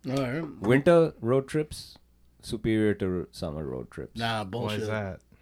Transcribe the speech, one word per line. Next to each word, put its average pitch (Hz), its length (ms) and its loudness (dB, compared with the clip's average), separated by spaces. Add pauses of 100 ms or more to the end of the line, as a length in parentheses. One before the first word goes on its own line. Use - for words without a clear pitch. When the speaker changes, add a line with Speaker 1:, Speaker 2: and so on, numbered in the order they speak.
Speaker 1:
All 131 60 -2
right. 135 260 -2 (200)
Speaker 2:
Winter 147 580 6
road 131 300 0
trips - 480 -6 (440)
superior 110 520 2
to 92 400 -2
summer 78 320 -6
road 64 260 -8
trips. - 260 -12
Speaker 1:
Nah, 113 220 -2
Speaker 3:
Why 107 60 -4
Speaker 1:
bullshit. 107 380 -4
Speaker 3:
is 107 40 -4
that? 104 320 -4 (220)